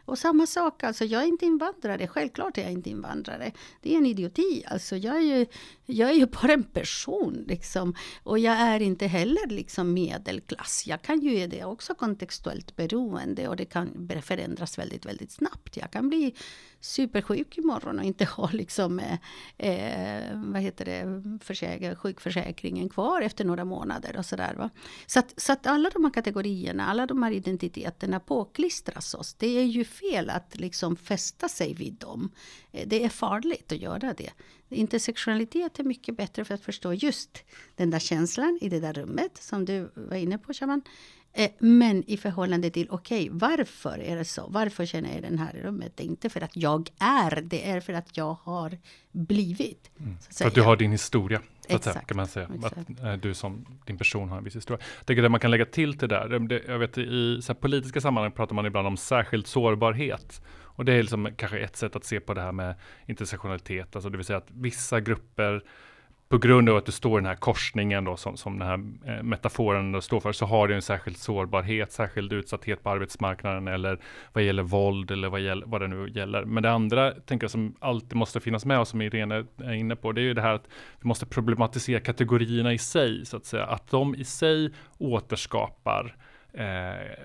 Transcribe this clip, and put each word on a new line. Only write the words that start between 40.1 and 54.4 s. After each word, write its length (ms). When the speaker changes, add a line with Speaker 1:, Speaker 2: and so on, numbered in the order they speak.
Speaker 1:
inne 200
på, 160
Shaman. 280
Eh, 160
men 480
i 100
förhållande 520
till, 200
okej, 420
varför 680
är 160
det 100
så? 240
Varför 360
känner 240
jag 80
i 40
det 160
här 160
rummet? 320
Det 80
är 40
inte 220
för 120
att 160
jag 320
är, 420
det 280
är 100
för 140
att 240
jag 260
har 340
blivit, 880
Speaker 2:
Mm. 200
Speaker 1:
så 100
att 80
Speaker 2:
För 100
att 80
du 60
Speaker 1:
säga. 60
Speaker 2:
har 80
din 160
historia, 500
så 60
att 80
säga, 80
Speaker 1:
Exakt. 160
Speaker 2:
kan 100
man 100
säga. 280
Speaker 1:
Exakt. 220
Speaker 2:
Att, 260
eh, 100
du 200
som, 320
din 120
person 320
har 80
en 60